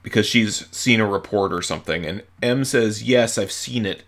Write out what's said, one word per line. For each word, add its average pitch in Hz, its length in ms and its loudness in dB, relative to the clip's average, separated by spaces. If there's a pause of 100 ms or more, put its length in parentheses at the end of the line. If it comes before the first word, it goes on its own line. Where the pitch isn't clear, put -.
because 107 220 2
she's 110 400 0 (100)
seen 117 260 2
a 110 40 4
report 98 480 0
or 90 80 -4
something, 82 440 -4
and 87 160 -8 (220)
M 127 220 0
says, 110 380 0
"Yes, 120 340 2
I've 98 140 -4
seen 120 340 -4
it," - 220 -6